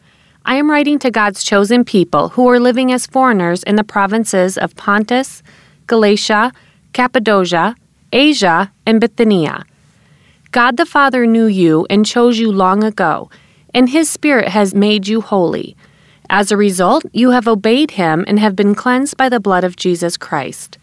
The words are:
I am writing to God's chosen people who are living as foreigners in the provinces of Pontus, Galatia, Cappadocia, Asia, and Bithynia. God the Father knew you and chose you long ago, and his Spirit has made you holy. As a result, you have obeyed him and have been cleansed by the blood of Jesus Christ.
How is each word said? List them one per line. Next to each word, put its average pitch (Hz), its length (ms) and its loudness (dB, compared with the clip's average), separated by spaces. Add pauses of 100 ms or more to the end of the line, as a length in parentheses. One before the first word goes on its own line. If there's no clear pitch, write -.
(460)
I 262 80 -2
am 294 160 0
writing 294 300 0
to 254 100 -2
God's 208 340 -2
chosen 214 400 2
people 170 460 0
who 247 180 2
are 247 100 4
living 247 320 0
as 247 160 -2
foreigners 196 580 0
in 202 120 -2
the 214 80 0
provinces 196 720 -2
of - 200 -6
Pontus, 220 680 -4 (460)
Galatia, 214 640 2 (420)
Cappadocia, 208 840 0 (380)
Asia, 196 580 2 (140)
and 226 120 2
Bithynia. 214 680 0 (840)
God 247 260 0
the 330 80 0
Father 262 400 2
knew 226 180 2
you 175 460 2
and 208 160 2
chose 240 320 2
you 226 120 0
long 190 320 0
ago, 202 460 -2 (460)
and 247 160 2
his 311 180 0
Spirit 277 400 0
has 196 260 -2
made 202 320 0
you 220 140 -2
holy. 185 560 -4 (540)
As 202 200 0
a 208 60 0
result, 202 560 0
you 247 200 2
have 240 140 0
obeyed 233 440 0
him 170 360 0
and 208 120 0
have 208 180 0
been 202 180 2
cleansed 254 440 -2
by 262 100 2
the 240 100 0
blood 185 260 0
of 180 120 -6
Jesus 175 400 -4
Christ. - 680 -10